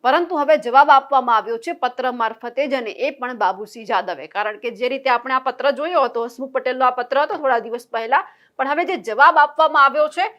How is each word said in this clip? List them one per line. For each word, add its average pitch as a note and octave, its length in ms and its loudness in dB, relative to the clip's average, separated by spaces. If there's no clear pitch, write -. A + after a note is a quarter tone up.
પરંતુ E4 320 0
હવે D4 220 2
જવાબ C#4 320 4
આપવામાં C4 480 4
આવ્યો A3 200 -2
છે E4+ 160 -8
પત્ર B3+ 380 -4
મારફતે A#3+ 560 -4
જ C#4 60 -2
અને C4+ 180 -4
એ C#4+ 200 -4
પણ B3+ 220 -10
બાબુસિંહ G#3 520 -4
જાદવે. F3+ 420 -4
કારણ G#3 300 -6
કે A#3+ 140 -8
જે A#3+ 180 -6
રીતે C4+ 200 -4
આપણે B3+ 240 0
આ C4 60 0
પત્ર C4 320 -2
જોયો D4 320 0
હતો A#3 220 -2
હસમુખ B3+ 260 -12
પટેલનો B3+ 340 -2
આ B3+ 40 4
પત્ર B3+ 300 -2
હતો D4+ 160 -2
થોડા C4 240 0
દિવસ A#3 320 -10
પહેલા, A#3 360 -2
પણ C4+ 100 -2
હવે D4+ 180 0
જે F#4 100 -4
જવાબ C4 420 4
આપવામાં D4+ 480 4
આવ્યો C#4+ 220 0
છે F4 180 -4